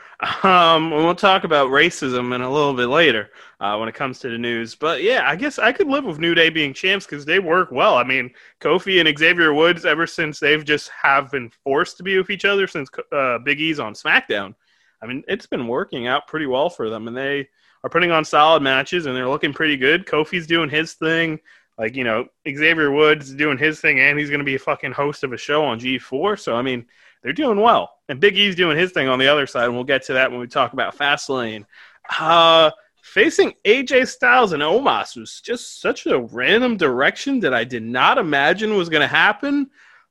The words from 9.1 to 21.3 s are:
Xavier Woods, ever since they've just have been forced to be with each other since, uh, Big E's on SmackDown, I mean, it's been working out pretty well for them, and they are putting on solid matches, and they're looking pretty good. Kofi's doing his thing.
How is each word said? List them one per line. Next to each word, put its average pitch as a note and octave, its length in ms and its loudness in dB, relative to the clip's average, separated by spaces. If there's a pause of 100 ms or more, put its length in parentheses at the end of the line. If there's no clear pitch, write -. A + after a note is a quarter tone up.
Xavier E3 340 4
Woods, E3+ 320 2
ever D#3+ 220 0
since D#3 320 -6
they've D3+ 260 2
just D3 260 -2
have C#3 420 0
been A#2+ 180 -8 (140)
forced C#3+ 320 -2
to F3+ 80 -16
be F#3+ 140 0
with F#3 120 -2
each G3 140 -4
other G3 240 2
since, C#3+ 200 -8 (220)
uh, C3 280 0
Big C#3+ 220 -4
E's D#3 200 -4
on G#2+ 140 -8
SmackDown, G#2+ 600 -2 (480)
I A2 40 -14
mean, B2+ 200 -8
it's - 200 -6
been D3 200 -6
working C3 400 -6
out C3+ 220 -2
pretty D#3 180 -6
well C3+ 240 -2
for B2 180 -8
them, A2 200 -10
and A#2 80 -12
they C#3 320 -6 (340)
are C3 80 -8
putting E3+ 220 0
on D#3 120 2
solid D3+ 380 4
matches, C#3 440 -2
and B2+ 100 -4
they're B2+ 120 -4
looking D3 240 -2
pretty D3+ 240 -2
good. D3+ 300 0
Kofi's D#3 400 -2
doing E3 240 0
his D#3 220 -4
thing. D#3+ 480 -2 (380)